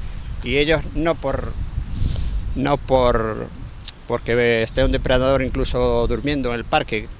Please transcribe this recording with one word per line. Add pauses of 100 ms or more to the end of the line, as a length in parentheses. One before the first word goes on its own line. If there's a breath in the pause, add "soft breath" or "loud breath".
(440 loud breath)
Y
ellos (140)
no
por, (1040 loud breath)
no
por, (600)
porque
esté
un
depredador
incluso
durmiendo
en
el
parque, (120)